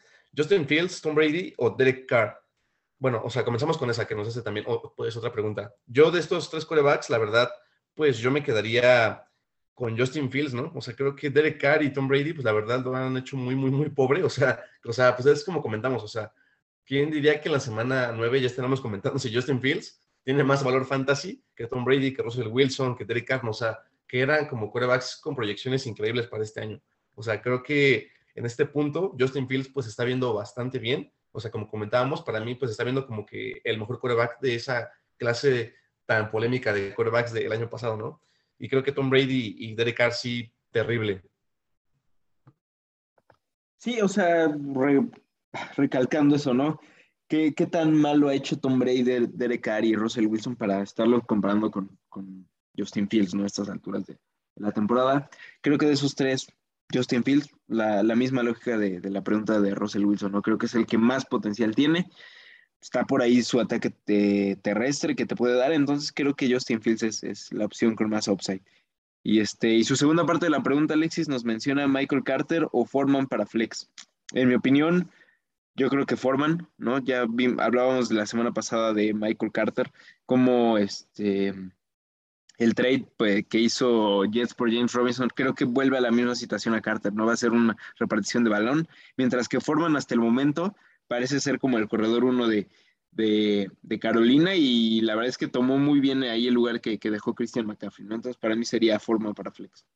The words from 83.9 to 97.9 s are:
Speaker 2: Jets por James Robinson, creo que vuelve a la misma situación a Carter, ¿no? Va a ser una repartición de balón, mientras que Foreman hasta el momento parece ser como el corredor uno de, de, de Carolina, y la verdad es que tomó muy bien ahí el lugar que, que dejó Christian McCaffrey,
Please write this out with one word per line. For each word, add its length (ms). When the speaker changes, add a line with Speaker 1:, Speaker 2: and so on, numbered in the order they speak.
Speaker 2:
Jets 300
por 180
James 220
Robinson, 400
creo 200
que 120
vuelve 320
a 20
la 100
misma 240
situación 400
a 60
Carter, 320
¿no? 140
Va 80
a 20
ser 140
una 260
repartición 440
de 60
balón, 400
mientras 300
que 120
Foreman 360
hasta 180
el 60
momento 540
parece 320
ser 180
como 180
el 120
corredor 340
uno 240
de, 220
de, 580
de 160
Carolina, 560
y 460
la 160
verdad 140
es 80
que 100
tomó 280
muy 220
bien 240
ahí 240
el 80
lugar 260
que, 180
que 120
dejó 240
Christian 320
McCaffrey, 400